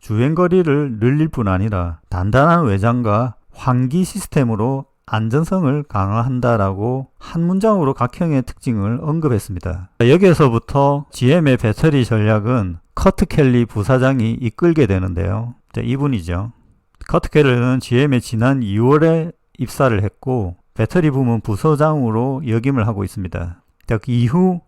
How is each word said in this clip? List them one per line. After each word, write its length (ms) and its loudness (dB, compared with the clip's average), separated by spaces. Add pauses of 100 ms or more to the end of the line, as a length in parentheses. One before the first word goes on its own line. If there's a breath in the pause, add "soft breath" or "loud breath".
주행거리를 960 0
늘릴 300 2
뿐 180 -4
아니라 640 -2
단단한 560 2
외장과 720 0 (180)
환기 520 -2
시스템으로 840 -2 (240)
안전성을 760 -2
강화한다라고 1200 -2 (120)
한 240 -6
문장으로 520 0
각형의 480 -2
특징을 580 -4
언급했습니다. 880 -4 (120)
여기에서부터 1080 4
지엠의 460 2
배터리 480 2
전략은 720 0 (180)
커트 300 2
켈리 400 2
부사장이 680 0
이끌게 540 0
되는데요. 680 -2 (180)
자, 80 -6
이분이죠. 720 -4 (540)
커트 240 -2
켈리는 500 2
지엠의 400 0
지난 420 -2
이월에 720 2 (240)
입사를 460 0
했고 540 -6 (180)
배터리 360 0
부문 300 0
부서장으로 1040 0
역임을 400 0
하고 160 -2
있습니다. 600 -8 (240)
자, 100 -2
그 140 -6
이후 580 2